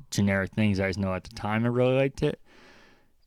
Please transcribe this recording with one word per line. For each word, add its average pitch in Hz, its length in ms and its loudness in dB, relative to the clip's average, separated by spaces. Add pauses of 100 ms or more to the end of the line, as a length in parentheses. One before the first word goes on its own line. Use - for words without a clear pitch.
(100)
generic 98 420 0
things. 104 260 2
I 95 100 0
just 95 100 -4
know 95 160 -2
at 92 100 -6
the - 100 -18
time 110 300 -2
I 120 40 2
really 123 280 2
liked 135 260 0
it. 147 180 -2 (880)